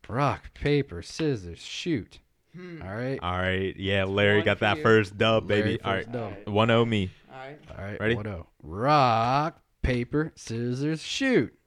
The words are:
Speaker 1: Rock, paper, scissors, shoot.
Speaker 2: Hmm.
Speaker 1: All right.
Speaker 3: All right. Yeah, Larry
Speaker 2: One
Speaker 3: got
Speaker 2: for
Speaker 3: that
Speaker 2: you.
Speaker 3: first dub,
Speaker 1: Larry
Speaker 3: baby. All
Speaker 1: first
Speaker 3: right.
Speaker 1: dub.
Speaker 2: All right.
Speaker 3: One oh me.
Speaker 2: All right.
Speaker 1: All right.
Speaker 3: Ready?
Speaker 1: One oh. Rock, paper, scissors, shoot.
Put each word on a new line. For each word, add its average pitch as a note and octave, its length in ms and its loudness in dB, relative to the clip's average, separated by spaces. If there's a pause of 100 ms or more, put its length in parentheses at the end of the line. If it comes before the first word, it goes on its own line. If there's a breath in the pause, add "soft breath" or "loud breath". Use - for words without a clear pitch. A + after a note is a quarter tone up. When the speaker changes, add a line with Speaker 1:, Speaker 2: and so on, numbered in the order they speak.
Speaker 1:
Rock, A#2+ 460 -2
paper, C#3 480 -2
scissors, G#2 560 -4
shoot. - 600 -6 (340)
Speaker 2:
Hmm. F3 280 -16
Speaker 1:
All F#2 120 -10
right. B2+ 280 -6
Speaker 3:
All F2+ 140 -2
right. F#2 400 -2
Yeah, F#2+ 280 0
Larry G2+ 340 4
Speaker 2:
One G2+ 60 2
Speaker 3:
got G2+ 140 2
Speaker 2:
for A2+ 60 -2
Speaker 3:
that G#2 140 2
Speaker 2:
you. D3+ 40 -8
Speaker 3:
first G#2+ 360 6
dub, A2 300 2
Speaker 1:
Larry G#2 140 2
Speaker 3:
baby. A2 200 -2
All G2+ 100 -2
Speaker 1:
first F#2+ 140 -2
Speaker 3:
right. A#2 60 -12
Speaker 1:
dub. A#2+ 100 -6
Speaker 2:
All G2+ 80 -10
right. G2 180 -14
Speaker 3:
One G#2+ 220 4
oh A#2 140 6
me. G#2 260 0 (200)
Speaker 2:
All - 80 -18
right. C#3 200 -14 (120)
Speaker 1:
All - 140 -12
right. G#2 160 -10
Speaker 3:
Ready? A2+ 140 0
Speaker 1:
One G#2+ 120 -6
oh. F#2 200 -10 (160)
Rock, B2+ 1000 2 (220)
paper, C3 540 -2
scissors, B2 680 -4
shoot. B3 520 0 (120)